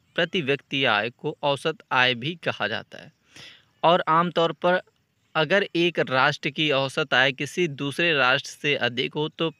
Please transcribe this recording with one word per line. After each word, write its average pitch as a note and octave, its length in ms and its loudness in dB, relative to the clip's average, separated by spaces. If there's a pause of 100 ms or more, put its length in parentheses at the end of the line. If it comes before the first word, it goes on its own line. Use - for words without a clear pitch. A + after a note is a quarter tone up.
(140)
प्रति F3 280 -2
व्यक्ति C3+ 440 -2
आय A2 260 2
को - 300 -10
औसत C#3+ 400 -2 (100)
आय B2+ 220 4
भी C3 200 -6 (100)
कहा G#2+ 240 -4
जाता - 340 -10
है - 120 -20 (680)
और F3 260 4
आमतौर E3 460 2
पर F3+ 260 0 (540)
अगर D#3+ 320 2 (100)
एक E3+ 240 2
राष्ट्र C#3 500 2
की D#3 220 -2
औसत C3+ 420 -2
आय C3 180 4
किसी D#3 380 -4
दूसरे C#3+ 440 -2
राष्ट्र C3+ 360 2
से C#3+ 260 -4
अधिक B2 380 -4
हो D3+ 160 -2
तो E3 180 -4 (120)